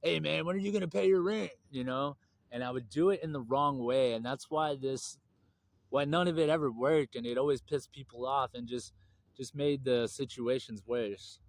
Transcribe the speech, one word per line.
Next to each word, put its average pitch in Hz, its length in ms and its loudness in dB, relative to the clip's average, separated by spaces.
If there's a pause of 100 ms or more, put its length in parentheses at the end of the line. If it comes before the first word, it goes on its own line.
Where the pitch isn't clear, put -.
Hey, 165 180 2
man, 156 260 0
when 185 100 -2
are 196 40 -2
you 202 120 -2
gonna 190 160 0
pay 190 200 2
your 190 140 6
rent? 196 280 -2 (200)
You 131 140 -4
know? 139 320 -2 (340)
And 120 120 -6
I 123 80 -4
would 127 180 -6
do 160 220 2
it 196 120 2
in 160 100 -6
the 143 80 -4
wrong 135 380 2
way, 123 340 4
and 113 120 -2
that's 131 260 -6
why 151 260 0
this, 135 420 -6 (720)
why 143 140 2
none 165 240 2
of 165 100 0
it 156 100 4
ever 151 220 2
worked, 131 460 2
and 120 100 -6
it 120 120 -2
always 135 220 2
pissed - 320 -6
people 123 340 -14
off 131 280 0
and 123 140 -10
just, 120 240 -6 (440)
just 131 180 -12
made 143 300 0
the 123 220 2
situations 120 800 -4
worse. 110 640 -4